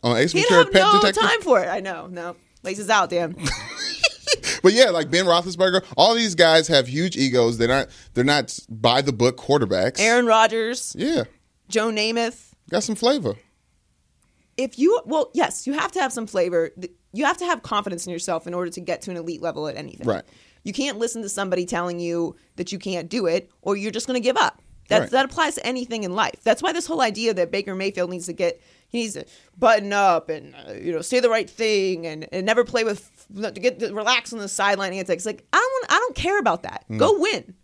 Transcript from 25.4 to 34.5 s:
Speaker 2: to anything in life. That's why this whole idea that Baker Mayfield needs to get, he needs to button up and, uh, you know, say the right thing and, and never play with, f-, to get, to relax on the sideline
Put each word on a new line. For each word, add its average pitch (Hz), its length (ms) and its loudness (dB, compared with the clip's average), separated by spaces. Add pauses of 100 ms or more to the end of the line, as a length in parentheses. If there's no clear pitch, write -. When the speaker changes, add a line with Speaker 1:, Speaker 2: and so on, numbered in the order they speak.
Speaker 2:
to - 100 -8
anything 240 380 -6
in 180 100 -6
life. 208 280 -2
That's 220 200 2
why 359 100 0
this 339 140 -4
whole 320 140 -4
idea 220 340 0
that 175 160 0
Baker 202 240 -4
Mayfield 190 340 -4
needs 175 180 -10
to 175 60 -10
get, 170 280 -4 (280)
he 240 140 -6
needs 214 120 -8
to - 100 -12 (340)
button 214 340 4
up 190 360 2
and, 156 260 -8
uh, - 200 -14
you 165 180 -6
know, 156 100 -4
say 247 160 0
the 240 100 4
right 226 220 0
thing 190 560 -2
and, 156 260 -12
and 185 140 -4
never 226 180 2
play 240 200 -2
with, 208 260 -6 (260)
f-, 202 160 -6
to 214 80 -14
get, 214 200 -2
to 214 120 -6
relax 226 400 -2
on 226 60 -10
the 202 80 -10
sideline 196 460 0